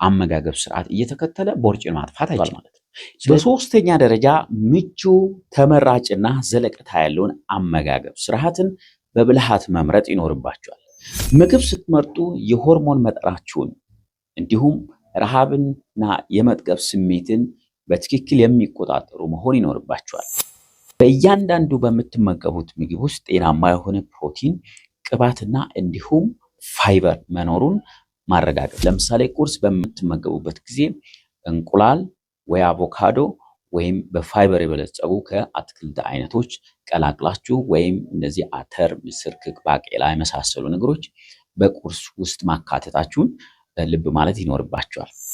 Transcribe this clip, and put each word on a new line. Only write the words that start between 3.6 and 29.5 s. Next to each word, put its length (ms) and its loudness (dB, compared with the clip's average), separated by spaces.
ደረጃ 280 4
ምቹ፣ 400 0
ተመራጭና 760 4
ዘለቀታ 540 -2
ያለውን 360 0
አመጋገብ 680 -2
ስርዓትን 520 -2
በብልሃት 520 2
መምረጥ 400 2
ይኖርባቸዋል። 720 -6
ምግብ 320 8
ስትመርጡ 520 0
የሆርሞን 560 4
መጠናችሁን 680 -4
እንዲሁም 400 0
ረሃብንና 880 -2
የመጥገብ 500 2
ስሜትን 600 0
በትክክል 500 0
የሚቆጣጠሩ 880 2
መሆን 280 -2
ይኖርባቸዋል። 720 -6
በእያንዳንዱ 800 4
በምትመገቡት 960 0
ምግብ 280 -6
ውስጥ 240 -6
ጤናማ 420 2
የሆነ 280 -2
ፕሮቲን፣ 480 -6
ቅባትና 520 -2
እንዲሁም 480 -2
ፋይበር 560 2
መኖሩን 460 0
ማረጋገጥ። 540 0
ለምሳሌ 400 0
ቁርስ 260 -2